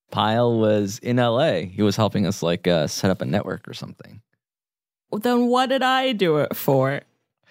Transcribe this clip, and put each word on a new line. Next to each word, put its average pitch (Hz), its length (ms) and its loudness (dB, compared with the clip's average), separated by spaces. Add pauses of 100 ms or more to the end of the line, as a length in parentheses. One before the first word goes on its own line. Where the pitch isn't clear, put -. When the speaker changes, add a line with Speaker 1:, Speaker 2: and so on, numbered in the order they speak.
(120)
Speaker 1:
Pyle 113 480 2
was 107 400 0
in 120 200 -2
L 120 220 2
A. 104 240 0
He 95 160 -6
was 104 140 2
helping 101 300 0
us, 87 180 -4
like, 85 240 -2
uh, 82 200 2
set - 240 -2
up 92 100 -4
a - 40 -4
network 90 420 -4
or - 60 -14
something. - 480 -18 (880)
Speaker 2:
Well, 214 100 -6
then 247 280 2
what 247 220 2
did 262 140 0
I 262 280 0
do 185 260 2
it - 180 -2
for? 135 460 2 (500)